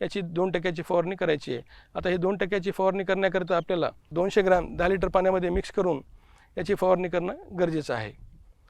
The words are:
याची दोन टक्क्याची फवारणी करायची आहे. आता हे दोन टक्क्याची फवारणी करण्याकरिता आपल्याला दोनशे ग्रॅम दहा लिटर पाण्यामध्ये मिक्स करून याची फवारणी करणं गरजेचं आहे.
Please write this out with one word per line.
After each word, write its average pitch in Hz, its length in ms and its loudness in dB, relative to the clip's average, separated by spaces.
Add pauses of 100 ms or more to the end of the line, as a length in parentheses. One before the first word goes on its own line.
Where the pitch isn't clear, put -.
याची 196 200 -2
दोन 175 300 0
टक्क्याची 175 300 -2
फवारणी 170 340 0
करायची 160 380 -2
आहे. 120 80 -6 (340)
आता 185 140 -2
हे 185 80 2
दोन 185 200 0
टक्क्याची 196 340 -2
फवारणी 190 320 0
करण्याकरिता 185 540 0
आपल्याला 170 320 0 (220)
दोनशे 185 300 2
ग्रॅम 185 340 2
दहा 170 120 2
लिटर 190 200 0
पाण्यामध्ये 185 420 2
मिक्स 185 220 -2
करून 175 300 0 (560)
याची 190 180 -2
फवारणी 185 320 2
करणं 180 280 -2 (240)
गरजेचं 160 340 0
आहे. 110 180 -4 (580)